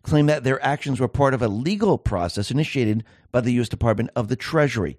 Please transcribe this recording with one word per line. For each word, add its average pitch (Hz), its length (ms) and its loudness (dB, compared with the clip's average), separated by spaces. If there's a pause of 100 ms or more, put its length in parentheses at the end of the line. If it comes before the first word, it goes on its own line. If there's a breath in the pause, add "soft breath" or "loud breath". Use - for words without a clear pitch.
claimed 147 260 4
that 151 160 2
their 135 200 0
actions 139 360 -2
were 123 80 2
part 135 260 2
of 120 80 -2
a 113 60 2
legal 165 500 0
process 92 520 -2
initiated 120 520 0 (300 soft breath)
by 127 80 2
the 120 120 0
U 120 100 2
S 110 60 -4
Department 113 460 -2
of 117 140 -2
the 127 80 -2
Treasury. 120 640 0